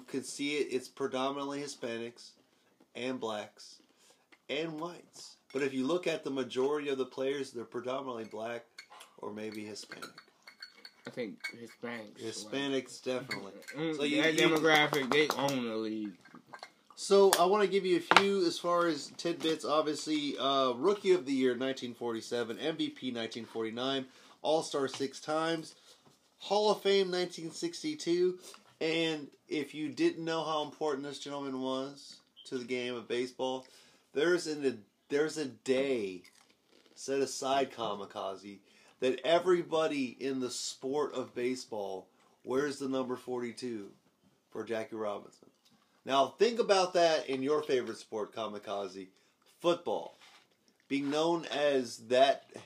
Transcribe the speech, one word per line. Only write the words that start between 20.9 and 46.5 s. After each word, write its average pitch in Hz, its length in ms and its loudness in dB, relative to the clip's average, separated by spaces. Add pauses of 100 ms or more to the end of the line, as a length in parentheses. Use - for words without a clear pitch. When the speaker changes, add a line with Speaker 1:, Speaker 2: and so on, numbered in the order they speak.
Speaker 1:
of 156 120 2
the 143 80 -2
Year, 127 220 4
nineteen 131 380 -4
forty-seven, 113 640 -4
M 156 160 -2
V 151 140 -2
P - 220 -8
nineteen 113 340 -6
forty-nine, 123 600 -2 (360)
All-Star 151 480 0
six 135 320 -6
times, 160 540 -2 (640)
Hall 208 320 2
of 196 100 2
Fame 196 280 4
nineteen 175 420 -4
sixty-two. 170 840 0 (440)
And 160 460 0 (200)
if 147 260 -4
you 151 160 -4
didn't 160 360 0
know 165 180 0
how 151 200 0
important 143 420 -2
this 139 140 -8
gentleman 139 420 -6
was 131 560 -4 (280)
to 135 120 -6
the 123 80 -6
game 123 300 -2
of 110 120 -8
baseball, 127 580 -2 (480)
there's 170 340 4
an, 135 360 0 (240)
there's 151 300 2
a 160 80 -2
day 123 800 0 (720)
set 139 260 -2
aside, 135 500 0
Kamikaze, 101 880 -6 (400)
that 127 260 2
everybody 160 960 2
in 131 220 -2
the 123 100 -2
sport - 640 -4
of 117 200 -6
baseball 113 720 -4 (360)
wears 135 340 -2
the 135 120 -4
number 127 260 -2
forty-two 120 720 -6 (640)
for 110 140 -8
Jackie 110 320 -4
Robinson. 104 480 -6 (600)
Now, 135 220 4 (120)
think 233 200 4